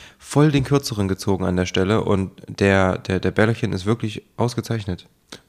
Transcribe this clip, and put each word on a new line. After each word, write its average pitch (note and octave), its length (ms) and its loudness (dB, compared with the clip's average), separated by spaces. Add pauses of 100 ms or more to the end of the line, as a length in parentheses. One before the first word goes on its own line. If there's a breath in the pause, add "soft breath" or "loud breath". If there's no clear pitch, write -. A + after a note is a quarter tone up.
(200 loud breath)
voll D3 320 2
den C#3 120 2
Kürzeren A#2 440 0
gezogen F#2 380 -2
an F2+ 100 0
der F#2 100 2
Stelle F#2+ 380 0
und F#2+ 260 0 (180)
der, G2 520 2
der, F#2 200 -2
der F#2+ 120 0
Bärlauchchen A2 420 0
ist F#2+ 140 -6
wirklich A2 340 -4 (160)
ausgezeichnet. A2 720 -4 (420 loud breath)